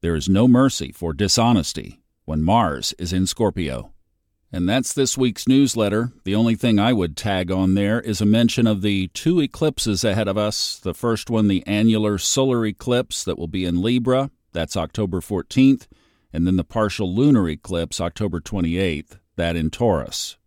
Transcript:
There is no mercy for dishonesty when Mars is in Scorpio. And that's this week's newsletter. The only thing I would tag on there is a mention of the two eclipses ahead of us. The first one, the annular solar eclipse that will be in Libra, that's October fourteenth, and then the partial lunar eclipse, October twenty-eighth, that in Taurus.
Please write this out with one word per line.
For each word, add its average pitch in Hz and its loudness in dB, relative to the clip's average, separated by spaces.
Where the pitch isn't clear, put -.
There 85 0
is 73 -2
no 104 4
mercy 123 2
for 82 -8
dishonesty 101 0
when 78 -2
Mars 87 0
is 85 -6
in 92 0
Scorpio. 82 -4
And 90 -2
that's 120 -2
this 135 -2
week's 127 0
newsletter. 120 2
The 95 0
only 113 4
thing 110 2
I 110 4
would 87 0
tag 92 -2
on 95 2
there 101 0
is 107 -4
a 107 0
mention 113 4
of 104 0
the 98 0
two 170 0
eclipses 131 -2
ahead 104 0
of 95 -2
us. - -4
The 90 -6
first - -4
one, 110 2
the 95 0
annular 107 2
solar 127 0
eclipse 120 -4
that - -6
will 85 -8
be 92 -4
in 87 0
Libra, 123 0
that's 82 -4
October 90 -4
fourteenth, 131 2
and 82 0
then 92 2
the - -2
partial 107 -2
lunar 120 4
eclipse, 85 -6
October 87 -4
twenty-eighth, 87 -4
that 85 -2
in 80 0
Taurus. - -2